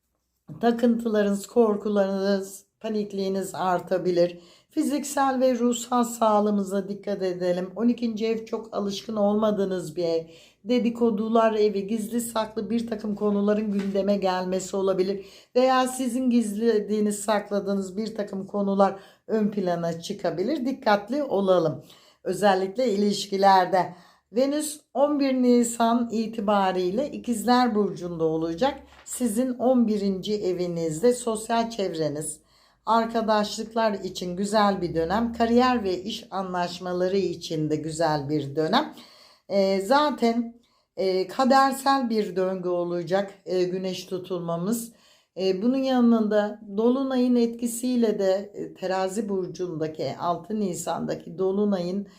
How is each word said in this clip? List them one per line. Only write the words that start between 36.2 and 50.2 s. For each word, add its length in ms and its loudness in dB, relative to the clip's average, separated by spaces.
anlaşmaları 840 -2
için 520 -2
de 60 0
güzel 540 0
bir 260 -2
dönem. 380 0
Ee, 320 2
zaten, 800 0
e, 300 0
kadersel 840 2
bir 260 -2
döngü 340 -2
olacak, 640 -2
e, 180 0
güneş 420 -4
tutulmamız. 840 -4
E, 220 0
bunun 160 2
yanında 840 2
dolunayın 580 2
etkisiyle 840 0
de, 340 0
e, 200 -10
Terazi 560 -4
burcundaki 920 -4
altı 400 -4